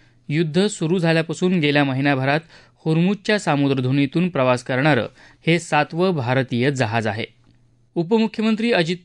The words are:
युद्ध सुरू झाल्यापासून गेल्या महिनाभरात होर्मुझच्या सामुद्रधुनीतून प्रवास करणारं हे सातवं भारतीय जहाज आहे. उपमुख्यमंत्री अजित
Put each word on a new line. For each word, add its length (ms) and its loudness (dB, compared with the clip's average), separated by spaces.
युद्ध 380 0
सुरू 300 -2
झाल्यापासून 600 0
गेल्या 240 2
महिनाभरात 560 0
होर्मुझच्या 640 0
सामुद्रधुनीतून 880 0
प्रवास 340 0
करणारं 420 2
हे 120 2
सातवं 520 0
भारतीय 600 0
जहाज 360 -2
आहे. 180 -4
उपमुख्यमंत्री 760 0
अजित 340 0